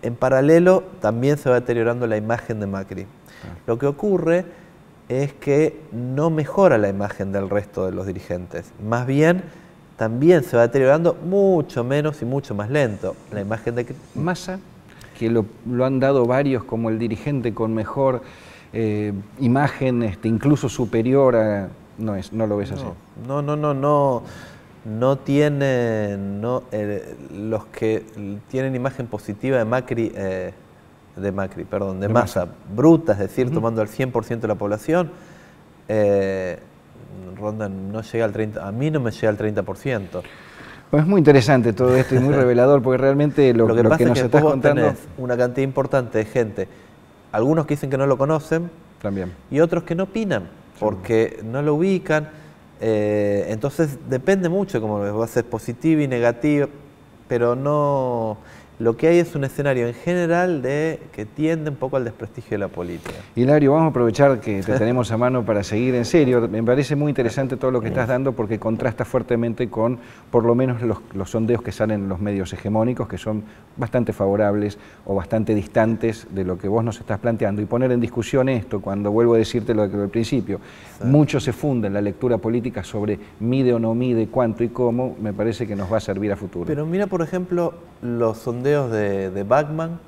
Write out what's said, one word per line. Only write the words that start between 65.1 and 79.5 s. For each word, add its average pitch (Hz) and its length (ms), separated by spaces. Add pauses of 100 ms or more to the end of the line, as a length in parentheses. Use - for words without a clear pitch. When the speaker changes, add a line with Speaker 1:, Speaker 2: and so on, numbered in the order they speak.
Speaker 2:
a 110 40
mano 123 280
para 104 180
seguir 123 320
en 123 80
serio. 123 460
Me 107 120
parece 131 360
muy 147 120
interesante 127 460
todo 131 160
lo 127 80
que 113 80
estás 120 220
dando 131 240
porque 110 260
contrasta 113 460
fuertemente 117 640
con, 117 280 (320)
por 120 140
lo 117 120
menos, 123 260
los, 113 160 (160)
los 95 180
sondeos 113 300
que - 100
salen 107 320
en 98 60
los 92 100
medios 101 320
hegemónicos, 110 560
que 92 100
son 107 260 (340)
bastante 120 340
favorables 101 680 (280)
o 98 100
bastante 107 400
distantes 113 760
de 95 120
lo 90 140
que 101 100
vos 110 160
nos 113 160
estás 104 200
planteando. 107 420
Y 104 40
poner 123 280
en 123 80
discusión 127 480
esto, 107 320
cuando 101 280
vuelvo 117 260
a - 20
decirte 110 360